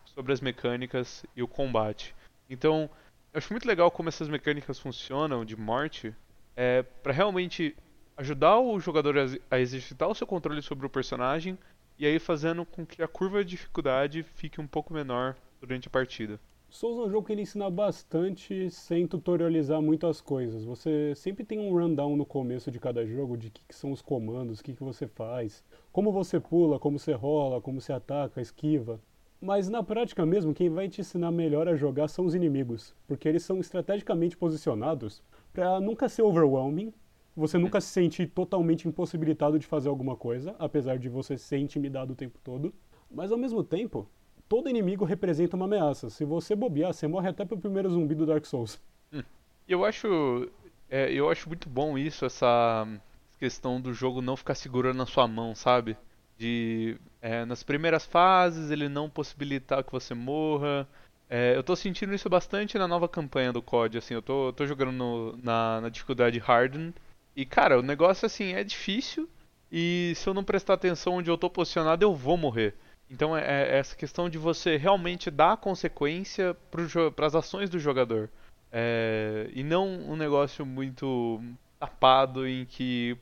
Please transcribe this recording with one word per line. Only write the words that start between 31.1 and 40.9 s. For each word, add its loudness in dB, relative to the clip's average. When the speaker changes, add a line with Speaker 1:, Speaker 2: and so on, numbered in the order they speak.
Speaker 2:
melhor 2
a 4
jogar 0
são -2
os 2
inimigos, -2
porque -4
eles 2
são -2
estrategicamente -2
posicionados -2
pra 2
nunca 0
ser 0
overwhelming, 4
você 2
nunca 4
Speaker 1:
Hum. 0
Speaker 2:
se -8
sentir 2
totalmente 0
impossibilitado 0
de -8
fazer 0
alguma -2
coisa, -6
apesar -2